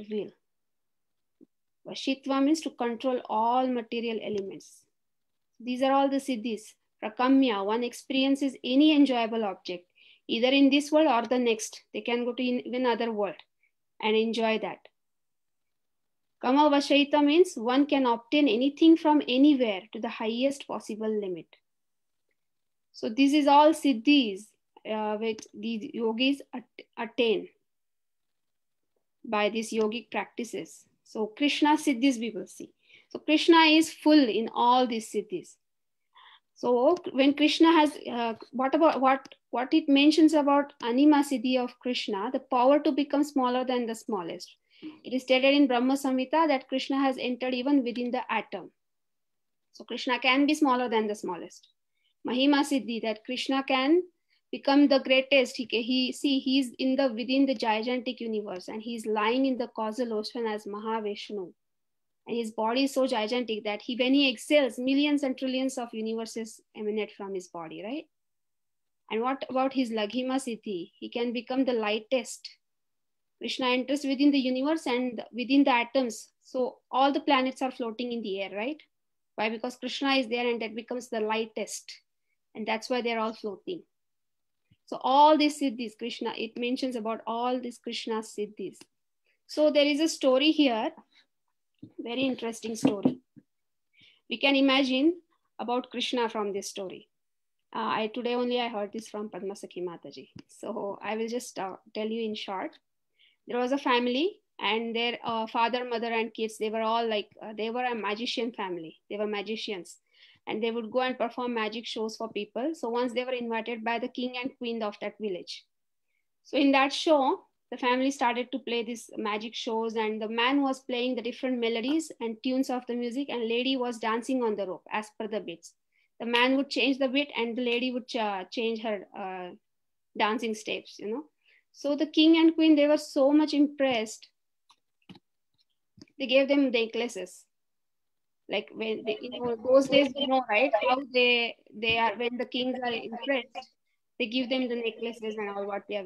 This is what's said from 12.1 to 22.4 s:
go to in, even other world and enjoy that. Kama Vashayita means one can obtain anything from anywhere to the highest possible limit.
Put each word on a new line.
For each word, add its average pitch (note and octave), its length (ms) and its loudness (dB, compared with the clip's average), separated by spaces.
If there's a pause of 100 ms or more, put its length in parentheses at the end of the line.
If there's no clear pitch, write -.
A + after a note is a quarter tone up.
go A#3+ 100 -4
to B3+ 80 -4
in, B3 240 -2
even B3 200 -2
other A#3 240 0
world G#3 260 -4 (640)
and A3 160 2
enjoy A3 440 0
that. C#3 180 -8 (1600)
Kama C#4+ 300 4
Vashayita C#4+ 540 4
means E4+ 300 6
one B3+ 320 2
can C#4 180 2
obtain C4 440 2
anything C#4+ 480 6
from D4+ 320 4
anywhere B3 540 4 (100)
to A3 80 -8
the A3+ 80 -6
highest A#3+ 580 -2
possible G#3+ 420 -8
limit. G3 380 -4 (1500)